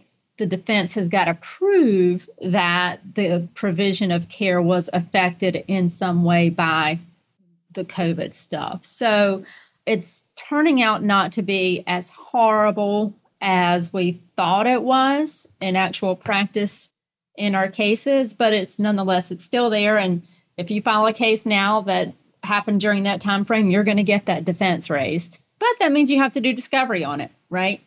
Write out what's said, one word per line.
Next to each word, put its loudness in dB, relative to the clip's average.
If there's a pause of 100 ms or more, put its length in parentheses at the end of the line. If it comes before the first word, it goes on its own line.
(380)
The -4
defense -2
has -2
gotta 0
prove 2 (140)
that 0 (160)
the 0
provision -2
of -2
care 0
was 0
affected -2
in 0
some 0
way 4
by 0 (720)
the -8
covid -4
stuff. -10
So 0 (420)
it's -4 (120)
turning 2
out 0
not 2
to -4
be 0
as -4
horrible 0 (240)
as 0
we -2 (160)
thought 2
it 2
was 0 (120)
in -2
actual -2
practice -4 (480)
in -2
our 0
cases, 0
but 2
it's -2
nonetheless, 0
it's -12
still 0
there. 2
And 0 (340)
if -8
you -2
file 2
a 2
case 0
now 2
that -2 (300)
happened 0
during 0
that -2
time -2
frame, 2
you're 2
gonna 2
get 0
that -2
defense -2
raised. -4 (200)
But 0 (100)
that 2
means 4
you 4
have 2
to -4
do 0
discovery -2
on -6
it, -10 (220)
right? -2